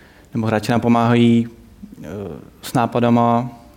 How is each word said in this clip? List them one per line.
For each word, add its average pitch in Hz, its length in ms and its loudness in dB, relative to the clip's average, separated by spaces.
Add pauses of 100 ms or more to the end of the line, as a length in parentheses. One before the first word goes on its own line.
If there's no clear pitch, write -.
(340)
nebo 113 120 -2
hráči 110 260 -2
nám 113 80 0
pomáhají, 117 680 2 (540)
eh, - 40 -14 (560)
s - 100 -14
nápadama 120 800 2 (260)